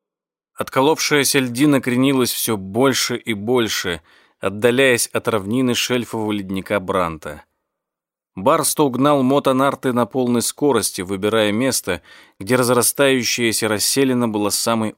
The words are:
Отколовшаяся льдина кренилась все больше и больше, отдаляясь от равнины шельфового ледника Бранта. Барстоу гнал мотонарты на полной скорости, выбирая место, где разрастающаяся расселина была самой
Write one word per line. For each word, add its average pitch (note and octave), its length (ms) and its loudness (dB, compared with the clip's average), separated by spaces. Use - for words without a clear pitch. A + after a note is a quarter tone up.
Отколовшаяся C#3+ 880 0
льдина C3 420 2
кренилась B2+ 500 0
все A2+ 260 -4
больше A#2 600 0
и A2+ 160 -6
больше, G#2 680 -2
отдаляясь A#2+ 680 2
от - 200 -6
равнины A2+ 460 0
шельфового A2+ 580 -4
ледника G2 480 -4
Бранта. E2 640 -4
Барстоу C#3+ 540 2
гнал C3+ 320 2
мотонарты C3+ 680 2
на A#2+ 120 2
полной B2 380 0
скорости, A#2 580 0
выбирая G#2 500 0
место, A2 520 -2
где G#2 160 -2
разрастающаяся A#2+ 1120 2
расселина B2 600 0
была G#2 240 -2
самой A2+ 460 -2